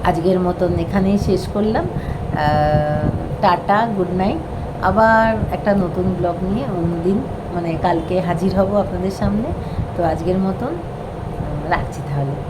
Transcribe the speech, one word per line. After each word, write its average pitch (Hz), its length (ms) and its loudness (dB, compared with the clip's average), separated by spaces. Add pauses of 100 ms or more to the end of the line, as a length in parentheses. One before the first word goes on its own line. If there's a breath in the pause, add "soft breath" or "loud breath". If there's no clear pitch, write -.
আজকের 165 360 2
মতন 180 400 2
এখানেই 190 380 2
শেষ 190 360 0
করলাম। 214 320 0
আহ, 151 1200 0 (320)
টাটা, 202 460 2 (100)
গুড 180 160 0
নাইট। 190 240 0 (440)
আবার 220 720 4
একটা 202 200 2
নতুন 185 440 2
ব্লগ 175 240 0
নিয়ে 208 240 -2 (120)
অন্যদিন, 170 440 0 (340)
মানে, 170 260 -2
কালকে 180 380 0
হাজির 175 360 0
হব 196 200 2
আপনাদের 190 360 0
সামনে। 208 360 0 (500 loud breath)
তো 175 60 0
আজকের 165 340 0
মতন, 190 300 0
উম, - 1040 -6
রাখছি - 380 -2
তাহলে 143 220 0 (180)